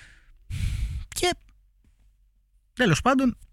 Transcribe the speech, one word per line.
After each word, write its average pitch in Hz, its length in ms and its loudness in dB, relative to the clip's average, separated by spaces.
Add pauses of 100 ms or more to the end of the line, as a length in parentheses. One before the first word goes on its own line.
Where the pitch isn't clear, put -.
(1080)
Και - 220 -2 (1400)
τέλος 226 280 2
πάντων, 262 360 2 (160)